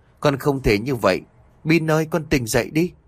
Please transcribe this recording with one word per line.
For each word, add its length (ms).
Con 180
không 240
thể 180
như 160
vậy. 260
Bin 280
ơi, 180
con 160
tỉnh 220
dậy 220
đi. 220